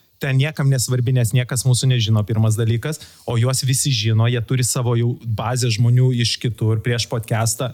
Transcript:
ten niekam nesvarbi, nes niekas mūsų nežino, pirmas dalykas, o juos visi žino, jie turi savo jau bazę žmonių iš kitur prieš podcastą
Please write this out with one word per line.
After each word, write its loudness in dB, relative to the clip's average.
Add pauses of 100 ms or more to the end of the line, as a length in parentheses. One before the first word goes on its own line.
(200)
ten 0
niekam 0
nesvarbi, 0
nes 2
niekas 0
mūsų 2
nežino, 2
pirmas 0
dalykas, -2 (220)
o -4
juos 0
visi 0
žino, 2
jie 0
turi -2
savo 0
jau 0
bazę -2
žmonių 4
iš -2
kitur 0
prieš -2
podcastą -2